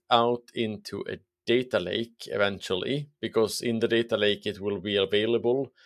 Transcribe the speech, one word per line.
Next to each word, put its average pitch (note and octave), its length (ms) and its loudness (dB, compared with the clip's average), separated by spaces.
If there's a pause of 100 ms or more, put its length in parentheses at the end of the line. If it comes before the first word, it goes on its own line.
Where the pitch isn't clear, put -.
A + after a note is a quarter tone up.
out A#2+ 340 4 (100)
into G#2+ 540 -6
a - 80 -8 (300)
data B2 320 2
lake G2 500 -4 (100)
eventually, G2+ 720 -2 (120)
because A2 400 0
in A2+ 200 -2
the A2+ 80 2
data A2+ 280 2
lake G#2 300 2
it F#2 140 -4
will G2+ 200 -4
be G2+ 160 -2
available A2+ 760 2 (140)